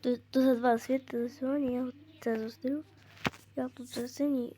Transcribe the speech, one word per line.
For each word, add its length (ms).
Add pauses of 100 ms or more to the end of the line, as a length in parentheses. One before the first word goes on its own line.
Тут, 180 (100)
тут 120
за 120
два 240
світи 500
за 60
сьогодні 400
я 180 (280)
це 180
зустрів. 460 (720)
Я 120
тут 180
вже 220
синій 500